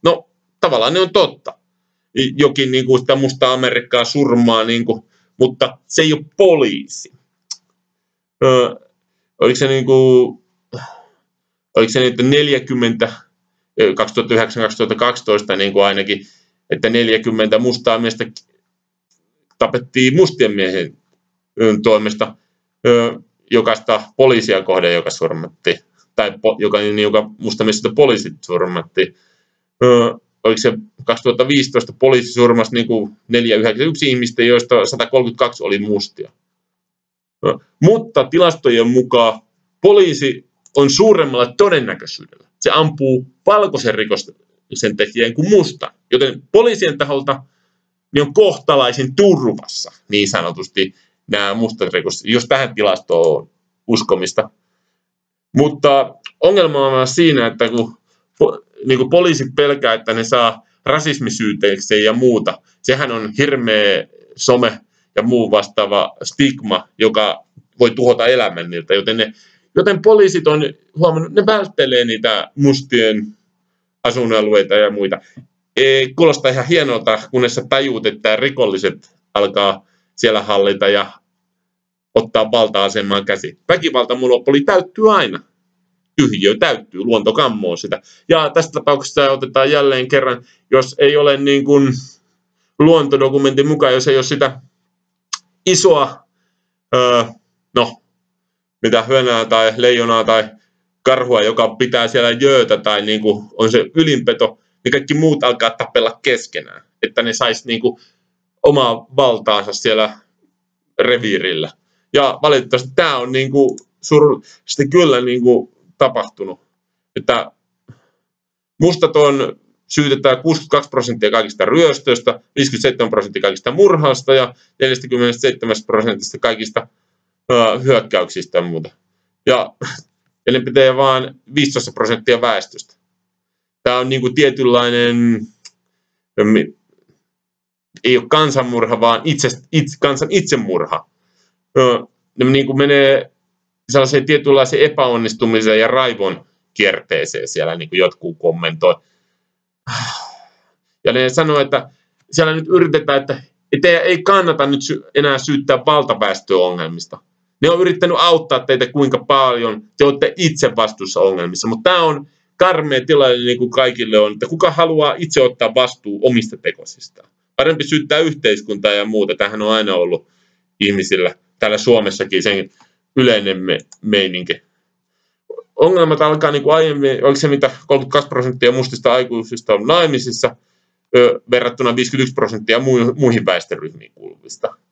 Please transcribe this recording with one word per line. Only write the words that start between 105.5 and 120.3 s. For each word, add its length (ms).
tapella 520
keskenään, 600
että 200
ne 100
sais 320
niinku 340
omaa 400
valtaansa 580
siellä 440
reviirillä. 720
Ja 280
valitettavasti 540
tää 220
on 140
niinku 460
sur-, 400
sitten 240
kyllä 320
niinku 540
tapahtunut. 600
Että 360
mustat 360
on, 440
syytetään 540